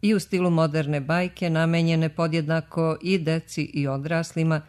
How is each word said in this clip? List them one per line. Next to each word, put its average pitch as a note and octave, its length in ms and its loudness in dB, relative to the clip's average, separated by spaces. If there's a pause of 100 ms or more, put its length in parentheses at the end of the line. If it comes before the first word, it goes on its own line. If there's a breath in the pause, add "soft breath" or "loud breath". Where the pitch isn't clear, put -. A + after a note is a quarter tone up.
i G#3 120 4
u G3 60 4
stilu F3+ 300 0
moderne D#3 500 2
bajke F3 500 -2
namenjene E3 600 2
podjednako D#3+ 920 -2
i F#3+ 160 0
deci D#3+ 460 -2
i C#3+ 240 -2
odraslima, D#3+ 800 -2